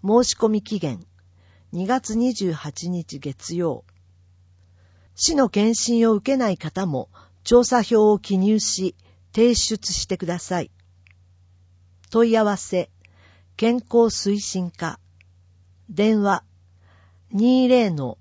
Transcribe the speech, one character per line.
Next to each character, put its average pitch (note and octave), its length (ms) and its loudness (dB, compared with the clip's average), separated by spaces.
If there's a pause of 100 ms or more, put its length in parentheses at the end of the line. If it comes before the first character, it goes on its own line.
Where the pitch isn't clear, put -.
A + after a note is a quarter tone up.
申 A3 220 4
し - 100 -4
込 A3+ 140 0
み G#3+ 120 0
期 G#3 180 -8
限、 B2 260 -6 (680)
二 F3+ 160 -6
月 A#3 300 -2
二 A#3+ 160 0
十 F#3+ 180 -4
八 D#3 380 -8
日 E3 300 -8
月 C#3+ 360 -10
曜。 E3+ 300 -4 (1300)
市 - 200 -2
の C4+ 120 4
検 G#3+ 260 2
診 A3+ 360 2
を A3 40 4
受 G#3+ 200 0
け C4+ 40 0
な A#3+ 120 0
い F3+ 80 -4
方 F#3 280 -6
も、 C#3 240 -6 (360)
調 A#3+ 180 6
査 A#3+ 180 0
票 G#3+ 300 4
を G#3 80 2
記 - 180 -4
入 G#3 220 2
し、 F#3 340 -4 (400)
提 A#3 220 4
出 - 380 -4
し - 120 -6
て F#3 120 -6
く - 80 -8
だ F3 120 -4
さ F3 240 -4
い。 - 100 -10 (1400)
問 A#3 200 4
い A3+ 80 4
合 A3 60 4
わ G#3 140 0
せ、 - 320 -4 (680)
健 A#3 200 0
康 A#3 340 2
推 G3+ 300 -2
進 F#3 300 -6
課。 - 300 -10 (920)
電 G#3 320 2
話、 G3+ 220 0 (880)
二 B3+ 360 4
零 B3 220 4
の C#3+ 320 -6